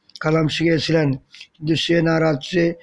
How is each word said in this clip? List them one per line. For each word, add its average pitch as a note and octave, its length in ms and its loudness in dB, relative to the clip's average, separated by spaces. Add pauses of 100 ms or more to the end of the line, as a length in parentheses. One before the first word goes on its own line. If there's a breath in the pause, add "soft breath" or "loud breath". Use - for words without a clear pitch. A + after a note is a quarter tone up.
(200)
কালাম D#3 280 0
শিখিয়েছিলেন, D#3+ 640 0
কিন্তু - 640 -6
সে E3+ 260 0
না E3 180 2
রাত্রে D#3+ 640 0